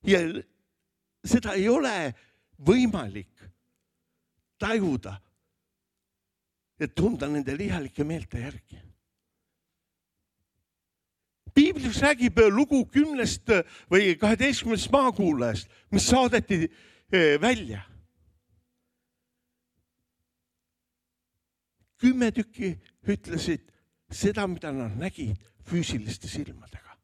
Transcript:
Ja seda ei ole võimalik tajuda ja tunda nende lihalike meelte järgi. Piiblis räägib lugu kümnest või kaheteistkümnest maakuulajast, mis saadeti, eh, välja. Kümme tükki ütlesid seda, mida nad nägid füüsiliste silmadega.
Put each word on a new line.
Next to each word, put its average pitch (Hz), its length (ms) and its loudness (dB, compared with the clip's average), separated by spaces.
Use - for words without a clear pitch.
Ja 190 160 4
seda 226 320 0
ei 196 160 0
ole 214 420 -2
võimalik 151 840 0
tajuda 190 540 -2
ja 151 80 -4
tunda 165 400 -2
nende 143 300 -4
lihalike 170 460 -6
meelte 151 380 -8
järgi. - 400 -14
Piiblis 277 480 2
räägib 247 380 2
lugu 269 400 2
kümnest 269 600 -2
või 185 260 4
kaheteistkümnest 226 760 0
maakuulajast, 175 760 2
mis 196 180 0
saadeti, 240 560 2
eh, 156 300 4
välja. 165 420 -2
Kümme 247 340 4
tükki 202 420 -4
ütlesid 170 640 -4
seda, 202 360 -2
mida 165 240 -8
nad 117 260 -6
nägid 139 400 -6
füüsiliste 113 580 -6
silmadega. - 760 -14